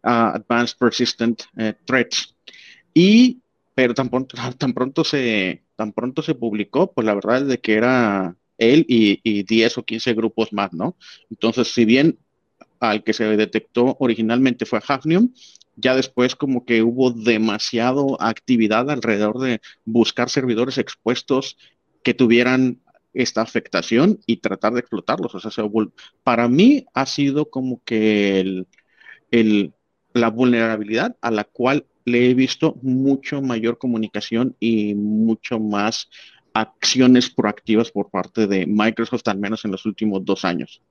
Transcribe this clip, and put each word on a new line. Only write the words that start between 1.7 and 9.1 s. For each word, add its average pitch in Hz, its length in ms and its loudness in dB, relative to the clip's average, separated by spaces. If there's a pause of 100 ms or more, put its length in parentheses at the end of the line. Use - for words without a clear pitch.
Threats. - 520 -4 (580)
Y, 220 460 6 (360)
pero 123 180 2
tan 127 140 -2
pronto, 127 300 -6
<laughs> 123 200 -10
tan 131 140 -2
pronto 139 320 -4
se, 110 580 -2 (140)
tan 107 160 -6
pronto 127 300 -6
se 156 140 -4
publicó, 117 580 -2
pues 110 120 -2
la 107 100 2
verdad 117 260 0
es 143 80 -4
de 123 100 -2
que 107 140 0
era 107 640 0 (200)
él 135 320 4
y, 110 340 2